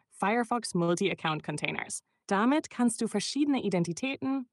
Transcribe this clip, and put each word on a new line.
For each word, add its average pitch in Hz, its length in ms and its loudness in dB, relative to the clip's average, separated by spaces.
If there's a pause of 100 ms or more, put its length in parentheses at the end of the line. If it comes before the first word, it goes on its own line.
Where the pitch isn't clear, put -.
(100)
Firefox 226 640 0
Multi-Account 170 680 0
Containers. - 640 -6 (240)
Damit 254 420 2
kannst 240 300 0
du 220 80 0
verschiedene 277 560 0
Identitäten, 254 880 -2